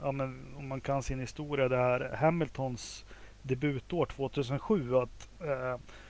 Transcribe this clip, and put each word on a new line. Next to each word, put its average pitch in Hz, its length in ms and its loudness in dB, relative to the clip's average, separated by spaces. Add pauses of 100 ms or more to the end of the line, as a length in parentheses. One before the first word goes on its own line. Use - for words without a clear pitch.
ja, 139 100 0
men 131 280 -4 (160)
om 139 120 -8
man 131 120 -4
kan 139 220 0
sin 131 180 -2
historia, 139 480 0
det 127 80 4
här 123 440 4
Hamiltons 147 840 0 (380)
debutår 135 640 0
tvåtusen 135 520 -2
sju, 127 380 2
att, - 320 0 (120)
eh, 127 400 -2 (300)